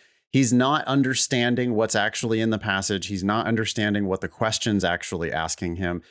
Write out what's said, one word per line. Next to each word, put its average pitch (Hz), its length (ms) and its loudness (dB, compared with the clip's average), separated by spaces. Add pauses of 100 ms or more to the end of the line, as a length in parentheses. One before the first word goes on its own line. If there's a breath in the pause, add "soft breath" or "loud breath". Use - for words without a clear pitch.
(320 soft breath)
He's 127 220 4
not 135 320 2
understanding 123 880 2
what's 110 200 2
actually 110 440 0
in 113 100 2
the 110 100 0
passage. 98 480 -2
He's 95 160 -4
not 104 220 0
understanding 104 640 0
what 95 140 -2
the 95 80 -4
question's 110 560 0
actually 85 480 -2
asking 82 440 -4
him. 90 340 -4